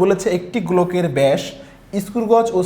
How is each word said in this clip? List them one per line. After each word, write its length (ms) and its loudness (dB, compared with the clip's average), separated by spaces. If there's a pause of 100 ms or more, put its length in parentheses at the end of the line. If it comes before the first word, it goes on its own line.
বলেছে 240 0 (100)
একটি 200 -8 (120)
গোলকের 360 0 (120)
ব্যাস 240 2 (640)
স্ক্রু 280 -6
গজ 160 4 (100)
ও 80 4